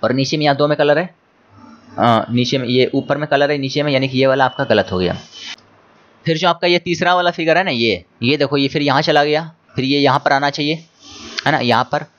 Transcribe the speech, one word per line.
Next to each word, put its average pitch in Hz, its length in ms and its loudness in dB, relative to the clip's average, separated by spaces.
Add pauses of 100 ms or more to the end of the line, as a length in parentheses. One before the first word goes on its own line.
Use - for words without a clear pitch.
और 117 100 0
नीचे 135 240 -2
में 151 80 -2
यहाँ 143 120 2
दो 147 100 2
में 147 100 0
color 147 220 2
है, 180 100 -6 (880)
अ, 113 320 2
नीचे 123 260 0
में, 127 100 -4
ये 123 260 2
ऊपर 139 240 -2
में 147 100 -6
color 143 240 2
है, 147 60 -2
नीचे 139 260 -4
में, 147 100 0
यानी 131 140 0
कि 131 100 -4
ये 131 100 4
वाला 135 180 2
आपका 127 180 -2
गलत 107 280 2
हो 92 60 -4
गया। 87 200 -2 (1080)
फिर 160 120 0
जो 180 120 0
आपका 170 180 -2
ये 175 120 4
तीसरा 175 360 0
वाला 175 160 0
figure 160 260 0
है 185 60 0
ना, 190 80 -2
ये, 117 340 0 (180)
ये 135 140 2
देखो, 143 200 0
ये 139 100 2
फिर 147 140 -2
यहाँ 143 200 2
चला 151 220 4
गया, 151 280 -2 (240)
फिर 131 100 -2
ये 143 140 0
यहाँ 139 200 4
पर - 140 0
आना 139 160 0
चाहिए, 147 240 -4 (720)
है 143 60 2
ना, 151 80 0
यहाँ 120 240 2
पर 147 220 -6 (140)